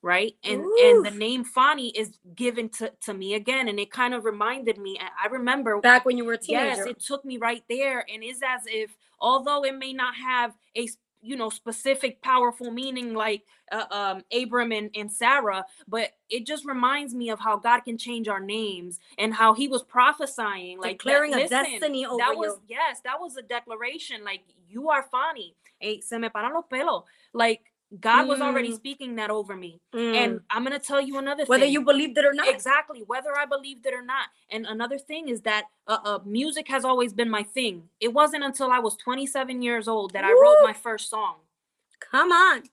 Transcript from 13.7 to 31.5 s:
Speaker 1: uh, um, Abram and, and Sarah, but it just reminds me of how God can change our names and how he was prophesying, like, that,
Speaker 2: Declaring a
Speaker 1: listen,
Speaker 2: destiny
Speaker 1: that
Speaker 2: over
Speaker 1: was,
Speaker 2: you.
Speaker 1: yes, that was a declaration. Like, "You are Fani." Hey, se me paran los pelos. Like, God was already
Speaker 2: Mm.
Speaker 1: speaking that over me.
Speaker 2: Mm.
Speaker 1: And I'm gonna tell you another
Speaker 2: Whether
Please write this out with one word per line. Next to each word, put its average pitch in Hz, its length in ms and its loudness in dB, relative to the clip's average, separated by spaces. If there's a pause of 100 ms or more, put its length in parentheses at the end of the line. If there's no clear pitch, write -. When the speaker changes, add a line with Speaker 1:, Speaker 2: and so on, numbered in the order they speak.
Speaker 1:
uh, 214 200 -4
um, 196 420 -4
Abram 233 400 -2
and, 214 220 -4
and 208 180 -10
Sarah, 226 540 2 (200)
but 214 260 -4 (180)
it 233 160 -6
just 294 180 -8
reminds 269 500 -2
me 240 140 -6
of 214 100 -4
how 214 200 0
God 233 220 2
can 233 180 -8
change 233 280 -8
our 196 140 -4
names 196 580 -8 (200)
and 220 160 -2
how 220 180 6
he 262 160 0
was 254 140 -4
prophesying, 226 960 0
like, 185 140 -6
that, 190 120 -12
Speaker 2:
Declaring 285 300 2
a - 20 2
Speaker 1:
listen, 262 280 0
Speaker 2:
destiny 269 400 -4
Speaker 1:
that - 60 -8
Speaker 2:
over 247 240 0
Speaker 1:
was, 208 320 -6
Speaker 2:
you. 226 100 -12
Speaker 1:
yes, 285 280 -4
that 269 160 -6
was 302 160 -12
a 262 60 -14
declaration. 240 840 -8
Like, 196 160 -10 (300)
"You 254 180 -6
are 285 140 2
Fani." 262 520 -4 (240)
Hey, 208 220 -6
se - 160 -8
me 226 140 -4
paran 233 240 -4
los 330 160 -4
pelos. 277 320 -2 (320)
Like, 233 260 2 (400)
God 247 260 6
was 277 140 0
already 254 300 0
Speaker 2:
Mm. 226 60 -8
Speaker 1:
speaking 262 400 -10
that 214 140 -4
over 208 240 -4
me. 175 260 -16 (120)
Speaker 2:
Mm. 233 220 -2
Speaker 1:
And 233 260 2 (100)
I'm 233 140 0
gonna 277 140 -4
tell 277 220 0
you 269 180 -4
another 285 260 -2
Speaker 2:
Whether 254 200 6